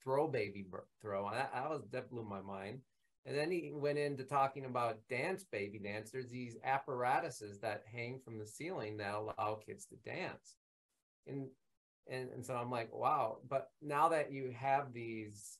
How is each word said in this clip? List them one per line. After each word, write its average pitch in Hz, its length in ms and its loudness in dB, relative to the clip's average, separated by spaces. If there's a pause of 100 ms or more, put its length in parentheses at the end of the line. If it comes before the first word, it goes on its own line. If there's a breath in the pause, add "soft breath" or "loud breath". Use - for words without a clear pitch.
Throw 139 280 4
Baby 101 420 0
Br-, 90 80 -8 (240)
Throw. 101 300 0
That, 127 200 0
that 131 160 0
was, 147 220 -2
that 127 180 -4
blew 117 160 -6
my 98 160 -4
mind. 98 420 -6 (440)
And 131 100 -2
then 151 140 2
he 156 240 -2
went 147 240 2
into 143 240 0
talking 135 420 4
about 120 360 0 (100)
Dance 165 400 0
Baby 101 300 -2
Dance. 104 320 -4
There's 127 180 -6
these 120 320 -6
apparatuses 131 960 2
that 107 220 0 (100)
hang 120 320 -4
from 113 140 -8
the 107 80 -6
ceiling 117 520 -4
that 101 140 0
allow 107 540 0
kids 104 200 -10
to - 100 -16 (120)
dance. 135 460 -6 (720)
And, 135 220 -4 (600)
and, 131 220 -4
and 123 160 -8
so 131 80 -2
I'm 120 160 0
like, 113 240 0
"Wow." 120 440 4 (100)
But 135 180 2 (160)
now 147 280 6
that 151 200 4
you 131 260 -4
have 135 360 4
these, 110 680 -6